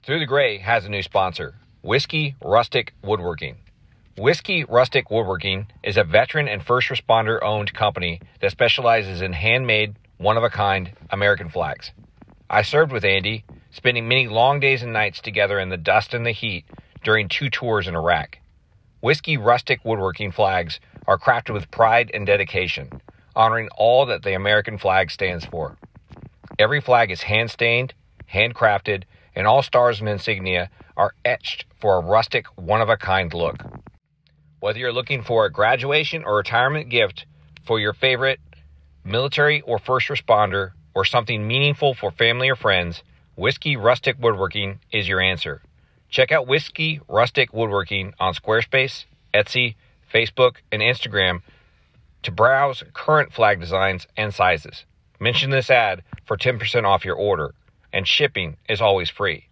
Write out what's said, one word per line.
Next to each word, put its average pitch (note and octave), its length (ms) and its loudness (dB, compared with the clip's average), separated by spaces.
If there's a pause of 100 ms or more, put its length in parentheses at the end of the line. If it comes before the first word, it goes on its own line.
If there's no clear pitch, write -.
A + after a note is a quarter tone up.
Through D#3 180 -4
the D3 60 -4
Gray B2 320 2
has G#2 260 0
a G2+ 40 -12
new G2+ 140 -4
sponsor, F2+ 540 -2 (260)
Whiskey C#3+ 600 -4
Rustic A#2 600 0
Woodworking. F2 540 -4 (600)
Whiskey D#3+ 480 0
Rustic B2 460 2
Woodworking F#2+ 560 -4 (160)
is G2+ 140 -2
a G#2 80 4
veteran B2 440 2
and G#2 160 -6
first B2 240 0
responder A2+ 540 0
owned G#2 320 -2
company F2+ 460 -2 (200)
that G2 120 0
specializes A2+ 680 0
in F#2 140 -4
handmade, G#2+ 600 0 (200)
one-of-a-kind G2+ 760 0 (180)
American G2 400 0
flags. D#2 400 -6 (580)
I G#2 140 2
served D3 300 2
with G#2 120 -4
Andy, G2 400 0 (280)
spending A#2+ 340 -2
many B2 220 0
long B2+ 320 2
days C3+ 220 0
and A#2 100 -8
nights G#2+ 280 -4
together G2+ 380 -2
in F#2 100 -4
the F#2 80 -4
dust F#2+ 380 0
and A#2 100 -6
the A#2+ 60 0
heat G#2 340 -8 (380)
during G#2+ 260 2
two C3+ 220 -4
tours G#2+ 380 -2
in E2+ 80 -6
Iraq. E2 420 0 (600)
Whiskey D3+ 360 0
Rustic A#2+ 480 2
Woodworking G2+ 460 -4
flags F#2 480 0 (300)
are F#2+ 100 4
crafted A#2+ 340 0
with G2 200 -6
pride A2+ 420 4
and G#2 100 -4
dedication, F#2 760 -2 (320)
honoring A2 420 2
all B2 300 6
that G#2 160 -4
the G2 120 -2
American G#2 440 0
flag F#2+ 320 2
stands F2+ 340 -4
for. - 320 -10 (840)
Every C3 220 2
flag A#2+ 300 4
is F2 120 -6
hand-stained, A#2 680 0 (400)
handcrafted, G#2 680 0 (320)
and G2 120 -2
all C3 160 6
stars A#2+ 380 2
and A2 80 -4
insignia F#2 640 -4 (260)
are G2+ 160 0 (100)
etched - 440 -4 (120)
for G2 180 4
a F2+ 40 2
rustic, G#2+ 460 0 (100)
one-of-a-kind F#2+ 800 0
look. E2+ 260 -4 (1000)
Whether A2 180 -2
you're B2 140 -4
looking B2 300 -4
for A2+ 220 2
a F#2 80 0
graduation C3+ 720 0
or G#2 120 0
retirement B2 520 0
gift A2 380 0 (360)
for A2+ 160 0
your G#2 140 0
favorite C3 480 0 (640)
military C#3 560 0
or A#2 180 -2
first B2+ 300 -2
responder, G2+ 600 2 (240)
or G2 100 0
something A2 420 0
meaningful C#3+ 460 0
for G#2 180 -6
family A#2+ 380 0
or C3 80 0
friends, F2+ 460 0 (340)
Whiskey C3+ 400 -2
Rustic B2+ 420 0
Woodworking G2 600 -2 (100)
is G#2 160 -2
your F#2 140 0
answer. F2+ 400 -2 (480)
Check C3 240 2
out C#3+ 140 2
Whiskey D#3 600 -2
Rustic A#2+ 460 0
Woodworking G2+ 680 -4
on F#2 140 0
Squarespace, A#2 720 -2 (300)
Etsy, A2+ 400 0 (360)
Facebook, A#2+ 460 2 (160)
and G#2+ 80 -4
Instagram G2+ 600 0 (800)
to - 100 -8
browse C3 500 2 (120)
current - 400 0
flag G#2 260 2
designs F#2 460 -2 (100)
and G#2+ 160 -4
sizes. - 540 -2 (340)
Mention A#2+ 300 -2
this C3+ 180 0
ad G#2+ 340 2 (220)
for A2 140 -6
ten B2 200 -2
percent G#2+ 280 -2
off G2 180 2
your F#2 120 -4
order, F2 380 -2 (380)
and F#2+ 160 -2
shipping F#2 480 -2 (100)
is G#2+ 140 -4
always G2 300 2
free. - 420 -6